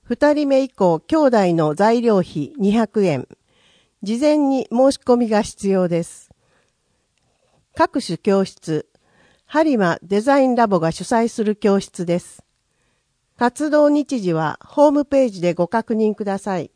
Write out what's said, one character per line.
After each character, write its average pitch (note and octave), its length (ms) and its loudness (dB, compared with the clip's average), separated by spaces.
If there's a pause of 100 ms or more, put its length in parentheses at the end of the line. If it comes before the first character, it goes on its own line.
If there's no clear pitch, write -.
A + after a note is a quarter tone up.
二 D4 320 0
人 D4 140 0
目 C4+ 160 2
以 C4 60 -6
降、 E3+ 320 0
兄 - 160 -2
弟 A3+ 360 2
の D3+ 220 0
材 A3+ 260 2
料 A3+ 180 2
費、 - 380 -6
二 G#3 140 0
百 A3 320 0
円。 D3 240 -2 (720)
事 A3 180 -6
前 D4+ 180 2
に C4+ 340 0
申 C4 220 2
し - 100 -10
込 B3 140 2
み A#3+ 100 0
が G#3+ 140 0
必 - 260 -8
要 F#3 220 0
で E3+ 140 -2
す。 - 260 -18 (1500)
各 D#4+ 240 -2
種 F3 180 -8
教 G3 280 0
室。 - 420 -10 (580)
播 D4+ 320 0
磨 F3+ 260 0
デ G3 180 -2
ザ C#4 180 2
イ C4 80 4
ン B3+ 80 0
ラ A#3 120 2
ボ G3 120 0
が E3 140 -2
主 - 80 -12
催 A#3 260 -2
す A3+ 160 -6
る G#3 140 -2
教 G3 240 0
室 - 240 -12
で F3 140 -2
す。 - 240 -16 (920)
活 B3 320 -2
動 D4 200 4
日 D4 320 -2
時 F3+ 100 -2
は D#3+ 320 -2
ホ D4 240 2
ー D4+ 40 4
ム C#4+ 140 0
ペ C4+ 200 2
ー A#3+ 40 -4
ジ F#3+ 120 -10
で F3 120 0
ご F3 140 -2
確 A3+ 280 -4
認 G#3+ 200 0
く G#3+ 80 -10
だ G3 140 -4
さ F#3+ 220 -6
い。 C#3+ 160 -10